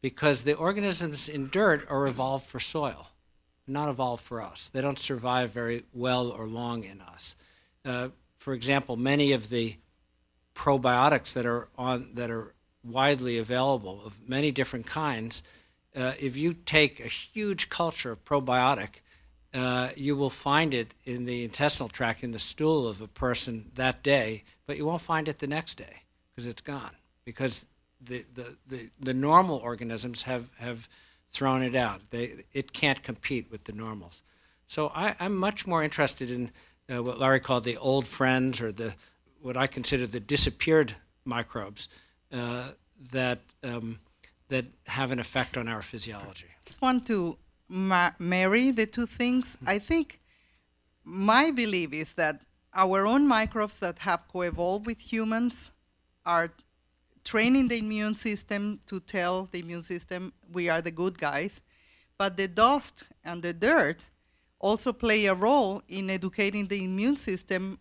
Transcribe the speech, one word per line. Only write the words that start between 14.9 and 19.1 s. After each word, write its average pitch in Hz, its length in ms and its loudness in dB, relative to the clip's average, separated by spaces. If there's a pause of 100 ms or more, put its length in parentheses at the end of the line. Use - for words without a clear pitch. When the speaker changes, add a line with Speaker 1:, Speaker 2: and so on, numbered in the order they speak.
Speaker 1:
uh, 131 240 -2
if 131 180 -4
you 160 180 0
take 156 460 2
a 117 80 -10
huge 202 600 -4
culture 160 440 -2
of 104 120 -12
probiotic, 127 760 2 (540)